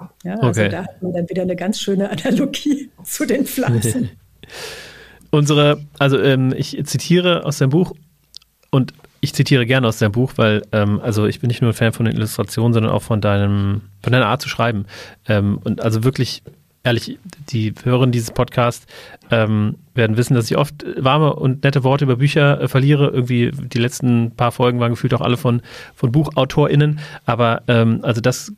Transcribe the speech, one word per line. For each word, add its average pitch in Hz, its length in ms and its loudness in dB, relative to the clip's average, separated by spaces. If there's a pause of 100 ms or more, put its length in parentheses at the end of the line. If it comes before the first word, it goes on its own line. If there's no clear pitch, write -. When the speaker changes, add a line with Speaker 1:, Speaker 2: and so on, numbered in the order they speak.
(240)
Speaker 1:
Ja, 180 100 -8
also 170 260 0
Speaker 2:
Okay. 101 80 2
Speaker 1:
da 175 160 -6
hat - 180 -14
man 180 120 -4
dann 175 140 -4
wieder 185 140 -4
eine 180 140 -2
ganz 185 240 -4
schöne 196 300 -2
Analogie 269 840 -2
<laughs> 185 80 -20
zu - 220 -6
den 262 200 0
Pflanzen. 226 680 -2
Speaker 2:
<laughs> - 1160 -18
Unsere, 147 500 4 (180)
also, 135 220 2
ähm, 131 360 2
ich - 300 -6
zitiere 170 580 0
aus 147 140 -4
deinem 135 120 2
Buch 180 220 2 (760)
und 131 240 0 (260)
ich - 140 -4
zitiere 131 320 2
gerne 123 220 2
aus 110 100 -2
deinem 104 140 0
Buch, 123 240 -2
weil, 110 260 2 (100)
ähm, 104 300 2
also 110 240 0
ich 110 140 -2
bin 123 80 -2
nicht 117 140 -2
nur 120 80 2
ein - 40 0
Fan 113 180 0
von 117 140 -2
den 110 80 0
Illustrationen, 110 600 -2
sondern 110 180 2
auch 101 100 -2
von 107 180 -2
deinem, 101 600 0 (220)
von 117 100 0
deiner 113 140 2
Art 110 160 0
zu - 60 -10
schreiben. 113 360 -2 (420)
Ähm, 101 380 2
und 101 160 -4
also 110 240 -2
wirklich, - 380 -2 (420)
ehrlich, - 340 -2 (300)
die 110 240 -2 (100)
Hörerinnen 127 300 2
dieses 120 180 -2
Podcasts, - 560 -2 (440)
ähm, 107 460 2 (180)
werden 110 240 2
wissen, - 160 2
dass 113 160 0
ich - 80 0
oft - 260 -2 (180)
warme 143 320 2
und 135 300 -2
nette 139 180 2
Worte 139 220 2
über 127 120 2
Bücher, 143 440 2
äh, - 80 -2
verliere. 135 400 4
Irgendwie 123 440 0
die 127 260 -6
letzten 117 540 0
paar 120 200 0
Folgen 123 280 0
waren 117 100 0
gefühlt - 240 -2
auch - 80 0
alle 117 160 0
von, 120 240 0 (320)
von 117 180 0
BuchautorInnen. 147 880 2 (260)
Aber, 117 440 2
ähm, 113 340 4
also 117 180 0
das 127 380 -2